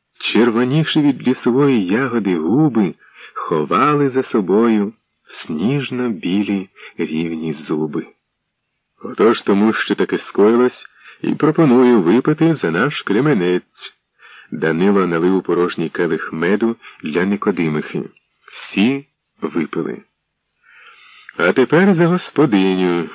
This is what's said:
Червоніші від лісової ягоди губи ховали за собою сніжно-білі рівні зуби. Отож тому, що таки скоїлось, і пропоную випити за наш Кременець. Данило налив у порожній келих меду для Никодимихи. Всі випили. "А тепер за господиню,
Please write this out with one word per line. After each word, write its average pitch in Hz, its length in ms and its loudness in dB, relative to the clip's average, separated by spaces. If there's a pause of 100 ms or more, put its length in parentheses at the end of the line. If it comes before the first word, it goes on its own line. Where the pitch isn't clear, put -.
(200)
Червоніші 127 840 0
від 139 260 0
лісової 127 580 2
ягоди 107 520 -2
губи 110 560 2 (400)
ховали 120 760 0
за 127 140 -2
собою 107 720 0 (340)
сніжно-білі 104 1400 -4 (280)
рівні 80 560 -4
зуби. 76 520 -6 (1000)
Отож - 380 2
тому, 107 320 2
що - 220 -4
таки 92 220 -2
скоїлось, 120 680 2 (360)
і - 140 -2
пропоную 127 640 4
випити 151 520 2
за 95 180 -4
наш 120 300 -2
Кременець. 101 920 -2 (580)
Данило 90 560 0
налив 85 280 0
у 92 60 0
порожній 85 480 -2
келих 80 440 -4
меду 104 420 -2 (280)
для 82 220 -4
Никодимихи. 85 800 -4 (480)
Всі 131 560 -4 (340)
випили. 78 600 -6 (1400)
"А 87 160 2
тепер 165 400 4
за 170 140 2
господиню, 95 1080 0